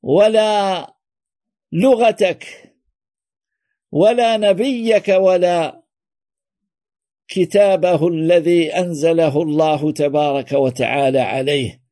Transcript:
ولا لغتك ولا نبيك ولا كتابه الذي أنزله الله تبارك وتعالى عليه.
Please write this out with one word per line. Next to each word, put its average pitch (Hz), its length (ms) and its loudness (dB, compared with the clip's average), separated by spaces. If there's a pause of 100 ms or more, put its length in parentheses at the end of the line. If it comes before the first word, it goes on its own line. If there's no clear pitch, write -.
ولا 202 840 0 (840)
لغتك 214 1000 0 (1160)
ولا 226 460 2
نبيك 220 720 0
ولا 180 760 0 (1400)
كتابه 180 800 0
الذي 165 680 0
أنزله 165 680 0
الله 151 500 0
تبارك 143 600 -2
وتعالى 131 680 -2
عليه. 131 720 -4